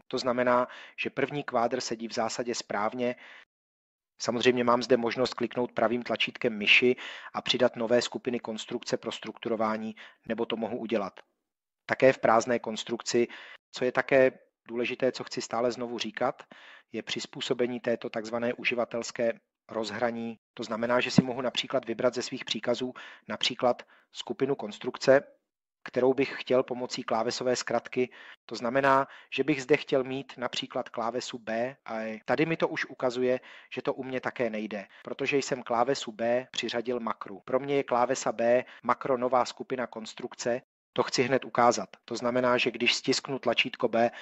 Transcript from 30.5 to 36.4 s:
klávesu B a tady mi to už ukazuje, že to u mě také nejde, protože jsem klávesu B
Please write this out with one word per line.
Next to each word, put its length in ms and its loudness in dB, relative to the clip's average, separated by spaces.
klávesu 500 -6
B 460 -4
a 400 -8
tady 220 2
mi 100 -2
to 120 0
už 180 -4
ukazuje, 540 0
že 80 -6
to 120 -2
u 80 -10
mě 180 -6
také 300 -2
nejde, 360 -6
protože 340 -2
jsem 260 -2
klávesu 500 0
B 380 0